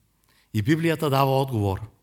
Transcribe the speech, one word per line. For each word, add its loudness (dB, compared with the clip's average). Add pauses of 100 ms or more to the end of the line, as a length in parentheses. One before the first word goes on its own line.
(540)
И 0
Библията 0
дава 2
отговор -2 (220)